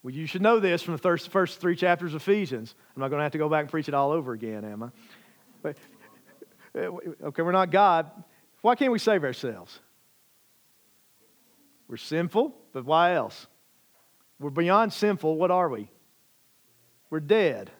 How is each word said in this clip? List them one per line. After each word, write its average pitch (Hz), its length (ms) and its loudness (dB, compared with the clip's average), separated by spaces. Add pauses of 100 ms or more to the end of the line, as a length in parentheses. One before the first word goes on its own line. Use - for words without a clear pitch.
Well, 131 100 -10
you 156 140 -8
should 180 160 -4
know 226 160 6
this 180 240 2
from 175 100 -6
the 156 60 -6
thir-, 175 200 2
first - 420 -2
three 175 160 0
chapters 175 360 0
of 151 100 -8
Ephesians. 135 520 -2 (200)
I'm 135 60 -12
not 135 100 -4
gonna 147 120 -2
have 147 100 -2
to 156 60 -6
go 151 100 -2
back 151 140 2
and 147 80 -10
preach 160 180 -4
it 143 60 -4
all 139 160 2
over 147 220 -4
again, 110 320 -8
am 107 180 -12
I? 120 60 -10 (760)
But, 147 140 -6 (1000)
uh, - 160 -6 (380)
okay, 147 140 -6
we're 175 100 0
not 185 180 2
God. 170 400 4 (520)
Why 240 120 4
can't 262 180 2
we 226 60 0
save 196 260 2
ourselves? 120 540 -8 (2000)
We're 117 80 -12
sinful, 180 580 -2 (180)
but 131 120 -10
why 165 300 4
else? - 320 -4 (920)
We're 143 120 -8
beyond 180 420 2
sinful. 175 440 0
What 175 140 2
are 180 180 4
we? 107 220 -6 (1160)
We're 156 120 -4
dead. 151 600 2